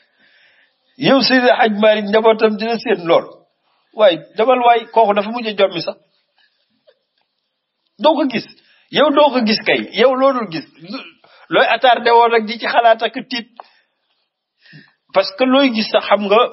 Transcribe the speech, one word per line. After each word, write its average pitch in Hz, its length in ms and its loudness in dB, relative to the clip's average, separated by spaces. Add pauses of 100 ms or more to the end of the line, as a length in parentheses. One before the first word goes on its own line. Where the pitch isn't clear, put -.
(1000)
Yow 247 240 2
Seydi 247 260 2 (100)
Hadj 214 220 0
Malick 214 280 2
njabootam 220 480 2
dina 226 220 -6
seen 202 280 -4
lool. 165 200 0 (720)
Waaye 196 200 2 (200)
demal 247 240 0
waay, 240 200 2 (120)
kooku 220 220 2
dafa 208 160 -4
mujj 233 180 -8
a 214 60 -8
jommi 185 280 -2
sax. - 140 -10 (2000)
Doo 294 140 2
ko 294 120 -2
gis. 240 200 -6 (460)
Yow 269 180 2
doo 294 200 2
ko 247 160 -4
gis 214 200 0
kay. 139 140 0 (120)
Yow 247 220 2
loo 269 180 2
dul 240 180 -6
gis. 160 160 -10 (840)
Looy 196 180 0
attardé 233 440 0
woon 233 220 4
rek 226 140 0
di 226 120 -10
ci 247 80 -10
xalaat 233 360 2
ak 220 120 -6 (140)
tiit. 233 200 -10 (1700)
Parce 190 220 0
que 254 80 -2
looy 262 300 2
gis 214 160 -4
sax 214 160 0
xam 208 200 0
nga 202 120 2 (140)